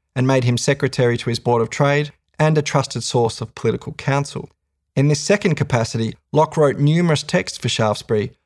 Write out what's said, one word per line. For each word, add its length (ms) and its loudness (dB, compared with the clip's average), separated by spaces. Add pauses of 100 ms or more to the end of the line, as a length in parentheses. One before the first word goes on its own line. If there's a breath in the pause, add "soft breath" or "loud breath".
(160)
and 100 0
made 160 2
him 160 2
secretary 600 0
to 120 -6
his 80 -2
Board 240 0
of 80 -4
Trade 400 0 (260)
and 220 2
a 40 0
trusted 420 -2
source 360 -2
of 140 -12
political 380 -4
counsel. 580 -4 (460)
In 100 4
this 140 2
second 340 2
capacity, 600 -2 (160)
Locke 240 2
wrote 240 2
numerous 420 2
texts 340 -4
for 120 -4
Shaftesbury 640 0 (140)